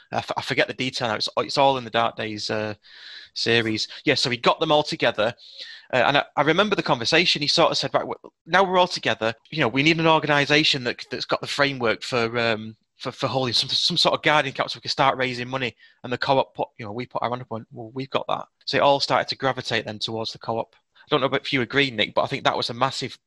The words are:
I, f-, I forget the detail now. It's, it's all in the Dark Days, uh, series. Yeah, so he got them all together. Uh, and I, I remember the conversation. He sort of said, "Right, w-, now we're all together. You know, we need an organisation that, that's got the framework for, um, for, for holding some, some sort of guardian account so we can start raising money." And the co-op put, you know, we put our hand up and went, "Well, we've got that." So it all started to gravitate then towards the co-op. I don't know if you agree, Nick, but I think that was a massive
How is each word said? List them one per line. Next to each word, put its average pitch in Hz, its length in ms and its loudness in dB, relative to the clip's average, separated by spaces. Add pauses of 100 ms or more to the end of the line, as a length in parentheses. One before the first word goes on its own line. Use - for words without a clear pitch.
(120)
I, 120 60 -2
f-, - 180 -4
I - 60 -4
forget - 260 0
the 117 60 -6
detail 127 340 -4
now. 107 80 0
It's, - 220 -4
it's - 200 -2
all 139 200 4
in 123 80 -8
the 110 40 -12
Dark 117 280 0
Days, 107 320 -8
uh, 107 240 -4 (600)
series. 113 540 2 (160)
Yeah, 139 120 4
so - 140 0
he 120 80 -2
got 170 220 2
them 160 120 2
all 151 120 4
together. 120 500 0 (600)
Uh, 123 140 4
and 143 100 4
I, - 60 4 (140)
I 147 40 4
remember 185 340 2
the 175 80 0
conversation. 156 580 2
He 143 60 -4
sort 160 220 4
of 143 80 -2
said, - 160 -4
"Right, - 80 2
w-, - 140 -6 (300)
now 180 180 4
we're 185 140 0
all 180 100 6
together. 113 460 -2 (180)
You 151 80 -4
know, 131 80 4
we 131 160 0
need 160 160 4
an 165 80 4
organisation 147 800 2
that, 107 260 -6
that's - 140 -6
got - 160 -2
the 131 60 -10
framework 127 540 0
for, 117 380 -2
um, 110 380 -2 (200)
for, 127 140 -10
for - 160 -4
holding 123 260 -2
some, 135 160 0
some - 280 0
sort - 180 2
of - 60 -2
guardian 147 320 2
account - 180 -4
so 120 60 -10
we - 40 -18
can 135 80 -8
start 135 280 2
raising 127 320 -4
money." 131 260 -4 (280)
And 113 100 -6
the 120 40 -2
co-op - 380 2
put, - 220 -6
you 120 80 -10
know, 104 80 -8
we 120 120 -8
put - 160 -6
our 117 80 -2
hand 123 120 -6
up 131 100 -18
and 113 80 -6
went, 127 120 -16
"Well, 120 220 -14
we've 135 160 -8
got - 180 -2
that." - 180 -4 (200)
So 139 120 -2
it - 40 4
all 139 200 4
started 123 280 0
to - 60 -6
gravitate 127 500 -2
then 107 140 -10
towards 113 320 -6
the - 80 -14
co-op. - 380 -6
I - 320 -20
don't 147 100 4
know 131 180 0
if - 140 -6
you 135 100 2
agree, 131 300 0
Nick, 107 220 -2
but - 100 2
I 110 40 -4
think 113 180 -4
that 139 100 2
was - 140 -2
a 127 40 -8
massive 127 540 -4